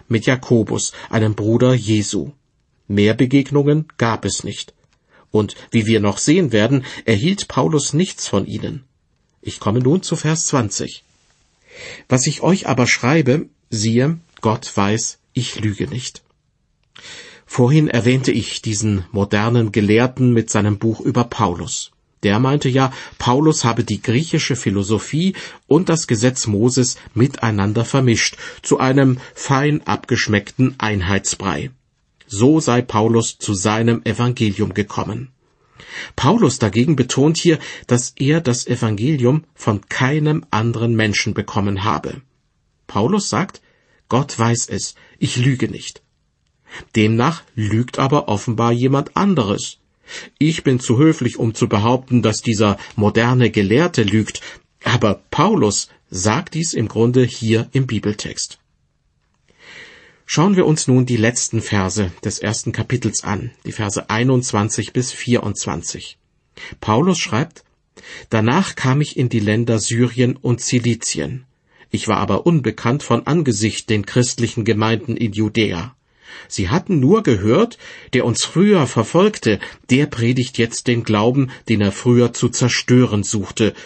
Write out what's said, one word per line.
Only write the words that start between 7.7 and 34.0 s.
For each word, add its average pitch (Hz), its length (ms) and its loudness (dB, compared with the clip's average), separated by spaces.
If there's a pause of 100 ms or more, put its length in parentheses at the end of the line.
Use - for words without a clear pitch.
nichts - 340 -2
von 98 180 -2
ihnen. 107 380 -8 (580)
Ich - 180 -12
komme 107 200 0
nun 147 240 2
zu - 120 -6
Vers 160 300 -2
zwanzig. 107 580 -4 (1040)
"Was 127 200 0
ich 147 140 -4
euch 180 260 2
aber 127 180 2
schreibe, 139 640 2 (220)
siehe, 120 500 0 (220)
Gott 110 340 -2
weiß, 104 420 0 (140)
ich - 300 -6
lüge 107 260 -2
nicht." 143 340 -10 (1200)
Vorhin 139 420 4
erwähnte 123 440 2
ich - 300 -4
diesen 104 500 -2
modernen 107 600 0
Gelehrten 117 600 4
mit 113 160 2
seinem 104 280 0
Buch 113 220 -2
über 117 240 0
Paulus. 87 680 -4 (300)
Der 104 180 2
meinte 135 300 0
ja, 131 240 2 (240)
Paulus 151 460 2
habe 117 200 0
die 107 180 -6
griechische 139 540 -2
Philosophie 107 800 -2 (340)
und 170 220 4
das 165 180 0
Gesetz 123 400 0
Moses 123 500 0 (160)
miteinander 110 720 0
vermischt, 120 520 0 (240)
zu - 160 0
einem 131 420 4 (140)
fein 143 540 0
abgeschmeckten 117 880 0
Einheitsbrei. 98 960 -2 (540)
So 127 340 4
sei 123 220 2
Paulus 113 560 0
zu - 160 -4
seinem 113 520 0